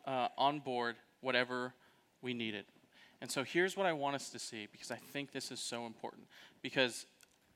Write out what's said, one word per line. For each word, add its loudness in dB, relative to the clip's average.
uh, 2
on 6
board 0
whatever 2
we -2
needed. -2
And -8
so 2
here's 2
what 2
I 6
want 0
us -4
to -12
see, -8
because -12
I -4
think -8
this -6
is -6
so -4
important. -10
Because 2